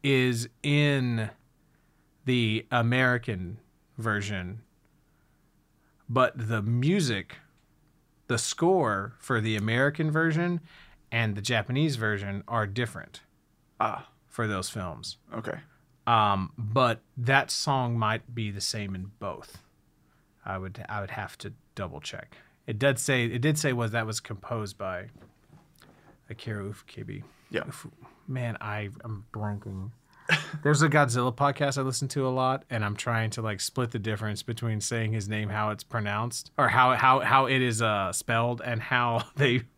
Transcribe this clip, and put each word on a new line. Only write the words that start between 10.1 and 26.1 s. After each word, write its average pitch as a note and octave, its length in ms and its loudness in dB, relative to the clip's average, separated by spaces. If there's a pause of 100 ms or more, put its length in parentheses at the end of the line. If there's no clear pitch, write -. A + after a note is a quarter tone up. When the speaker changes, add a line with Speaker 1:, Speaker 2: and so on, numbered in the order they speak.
Speaker 1:
version E3 480 2 (520)
and A2+ 240 0
the G#2 60 -6
Japanese B2 560 0
version G2+ 500 -2
are A2+ 180 0
different A2+ 560 -6 (580)
Speaker 2:
Ah. G#2+ 280 -2 (220)
Speaker 1:
for A2+ 180 -2
those F#2+ 220 -2
films. F2 480 -10 (160)
Speaker 2:
Okay. A2 240 -6 (500)
Speaker 1:
Um, G#2 500 4
but A#2 440 2 (160)
that C3+ 340 2
song B2+ 480 0
might A2+ 340 -2
be A2 160 -4
the G2 120 -8
same G2+ 340 -6
in F#2+ 240 -10
both. - 420 -10 (840)
I F#2+ 120 -6
would, F#2+ 320 -10
I G#2 120 -6
would F#2+ 100 -10
have - 280 -10
to - 140 -12 (220)
double F2 260 -8
check. - 360 -14 (280)
It G#2+ 140 -4
did C3+ 180 2
say, B2+ 280 2
it A#2 160 -2
did D3 180 2
say C#3+ 140 0
was A#2 180 -2
that A2+ 160 -2
was A2 120 -6
composed G#2+ 580 -8
by F#2+ 300 -8 (1200)